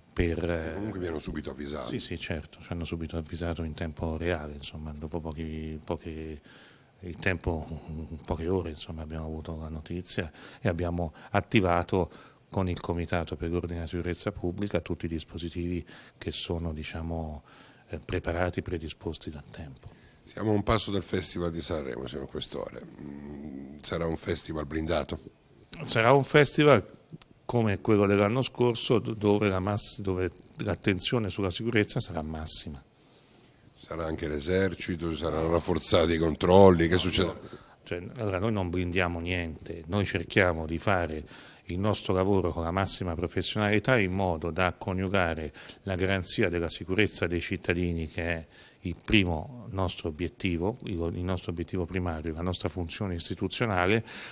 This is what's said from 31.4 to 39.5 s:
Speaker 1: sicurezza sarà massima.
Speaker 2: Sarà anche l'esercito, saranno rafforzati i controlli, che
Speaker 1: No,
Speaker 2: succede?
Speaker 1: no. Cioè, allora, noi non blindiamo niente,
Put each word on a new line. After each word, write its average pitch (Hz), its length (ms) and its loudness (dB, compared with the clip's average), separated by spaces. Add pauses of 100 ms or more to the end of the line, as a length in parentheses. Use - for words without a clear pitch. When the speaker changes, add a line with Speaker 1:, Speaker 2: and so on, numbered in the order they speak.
Speaker 1:
sicurezza 113 500 2
sarà 87 220 -2
massima. 78 600 0 (920)
Speaker 2:
Sarà 82 300 -6
anche 80 240 -4
l'esercito, 82 840 0
saranno 80 380 0
rafforzati 85 600 4
i 82 40 2
controlli, 87 720 10
che 82 60 4
Speaker 1:
No, 90 60 6
Speaker 2:
succede? 90 280 2
Speaker 1:
no. - 120 -6 (440)
Cioè, 90 180 -6 (140)
allora, 101 240 -2
noi 110 140 0
non 95 160 0
blindiamo 87 500 0
niente, 85 680 -4